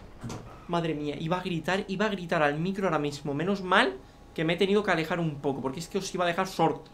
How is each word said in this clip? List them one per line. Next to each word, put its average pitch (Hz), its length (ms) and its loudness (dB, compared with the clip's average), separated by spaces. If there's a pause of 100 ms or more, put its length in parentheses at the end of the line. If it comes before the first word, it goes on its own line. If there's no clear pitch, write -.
(680)
madre 165 260 0
mía, 147 240 -4
iba 175 200 0
a 180 40 -4
gritar, 180 460 0
iba 196 180 2
a 214 40 2
gritar 175 320 0
al 147 180 4
micro 190 260 0
ahora 160 120 2
mismo. 147 360 -2
Menos 190 280 0
mal 202 340 4 (380)
que 165 100 -2
me 160 80 2
he 180 40 0
tenido 202 280 4
que 208 60 0
alejar 165 280 2
un 160 180 0
poco, 139 260 -2
porque 135 180 -4
es 165 80 -10
que 202 100 -4
os - 160 -4
iba 180 100 2
a 175 40 4
dejar 185 180 0
sordo. 165 480 2